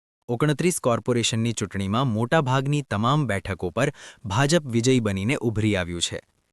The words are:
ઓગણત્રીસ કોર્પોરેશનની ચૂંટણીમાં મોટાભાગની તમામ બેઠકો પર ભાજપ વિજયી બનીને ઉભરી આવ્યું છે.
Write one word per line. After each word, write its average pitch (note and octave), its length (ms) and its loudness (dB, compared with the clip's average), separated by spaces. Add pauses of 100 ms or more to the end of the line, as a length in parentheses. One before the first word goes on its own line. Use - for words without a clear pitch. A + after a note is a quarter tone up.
(300)
ઓગણત્રીસ D3+ 500 0
કોર્પોરેશનની A#2 720 0
ચૂંટણીમાં G2+ 560 -2
મોટાભાગની C3+ 800 0
તમામ B2 380 0
બેઠકો F#2+ 460 -4
પર C#3 200 0 (340)
ભાજપ C#3+ 440 2
વિજયી A#2+ 320 4
બનીને G#2 400 0
ઉભરી G#2+ 340 0
આવ્યું F2 320 -4
છે. - 120 -8 (340)